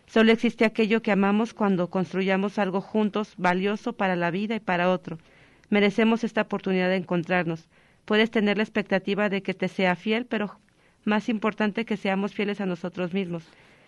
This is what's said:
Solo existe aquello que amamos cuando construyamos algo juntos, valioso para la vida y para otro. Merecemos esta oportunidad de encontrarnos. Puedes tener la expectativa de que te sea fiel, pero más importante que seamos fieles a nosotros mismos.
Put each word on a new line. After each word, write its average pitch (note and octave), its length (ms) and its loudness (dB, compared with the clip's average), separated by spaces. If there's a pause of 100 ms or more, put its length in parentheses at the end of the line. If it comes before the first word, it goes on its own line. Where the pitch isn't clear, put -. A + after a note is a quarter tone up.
Solo A3+ 260 4
existe A3+ 320 2
aquello A3 380 0
que G#3+ 100 0
amamos G3+ 420 0
cuando F#3 360 0
construyamos F#3+ 680 -2
algo F#3+ 220 -2
juntos, G#3+ 560 -2
valioso G3 580 0
para F#3 220 0
la F3 140 -2
vida G3+ 260 -4
y G#3+ 40 -8
para F3+ 300 0
otro. F3+ 280 -4 (500)
Merecemos A3 560 4
esta A3 180 0
oportunidad F#3+ 460 -2
de F#3 80 2
encontrarnos. F3 720 -2 (360)
Puedes A3 260 2
tener G#3 260 2
la G#3+ 60 0
expectativa G3 640 -2
de F#3+ 140 -4
que F#3+ 120 -4
te F#3 140 -4
sea F3+ 280 0
fiel, A3 300 -2
pero G#3+ 320 -4 (460)
más G#3+ 240 0
importante G#3+ 560 -2
que G#3+ 120 -4
seamos G3 380 -2
fieles G3+ 260 -4
a G3 60 -4
nosotros F3+ 460 -6
mismos. E3+ 320 -4 (440)